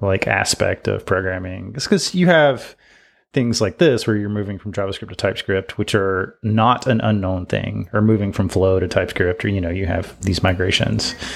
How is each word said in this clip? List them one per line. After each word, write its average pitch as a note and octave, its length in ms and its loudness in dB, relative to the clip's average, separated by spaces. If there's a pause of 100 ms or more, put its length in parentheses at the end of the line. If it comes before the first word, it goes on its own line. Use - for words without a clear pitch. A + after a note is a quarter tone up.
like, G2 260 0
aspect G2 600 0
of G2 160 -2
programming. F#2 720 -4
It's - 140 -8
'cause - 260 0
you F3+ 140 4
have D3+ 480 4 (580)
things A#2+ 260 0
like G2 200 0
this C3 280 4
where A2+ 80 4
you're G#2 140 -2
moving G#2 280 -4
from G#2 140 -10
JavaScript G2 380 -6
to F#2 60 -16
TypeScript, F#2+ 640 -2
which G#2 160 -2
are F#2+ 480 0
not A2 460 2
an A2+ 140 2
unknown F#2+ 440 0
thing, G#2 460 -4
or G#2+ 100 2
moving G#2+ 300 4
from F#2+ 160 0
Flow F#2+ 320 2
to F2+ 80 -2
TypeScript, F2+ 560 0
or, G#2+ 60 0
you G2 100 0
know, F2 100 -2
you F#2+ 180 -4
have F2 340 -4
these F#2+ 200 0
migrations. - 760 0 (200)